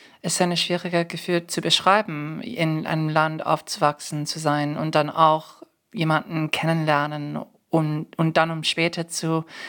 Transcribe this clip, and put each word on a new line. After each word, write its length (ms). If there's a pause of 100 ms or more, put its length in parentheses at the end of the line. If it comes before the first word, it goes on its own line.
(240)
es 100
ist 80
ein 160
schwieriger 480
Gefühl 400
zu 160
beschreiben, 800
in 460
einem 220
Land 360
aufzuwachsen, 800
zu 140
sein 360
und 200
dann 160
auch 500 (320)
jemanden 560
kennenlernen 880 (320)
und, 480
und 200
dann, 120
um 140
später 440
zu 380 (240)